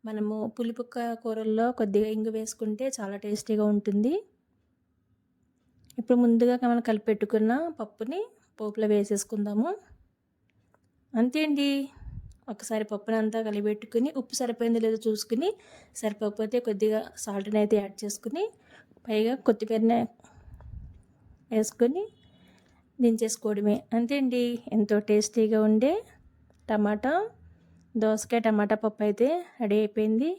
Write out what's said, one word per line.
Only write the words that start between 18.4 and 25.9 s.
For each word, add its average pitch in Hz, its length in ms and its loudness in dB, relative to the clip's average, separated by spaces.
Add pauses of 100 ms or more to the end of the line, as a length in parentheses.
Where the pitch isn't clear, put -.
పైగా 226 360 0
కొత్తిమీరని 226 580 2 (1500)
వేసుకొని 240 520 0 (960)
దించేసుకోవడమే. 220 760 2 (140)
అంతే 233 260 0
అండి. 247 260 0 (280)
ఎంతో 208 280 2
టేస్టీగా 214 600 2
ఉండే 214 320 4 (760)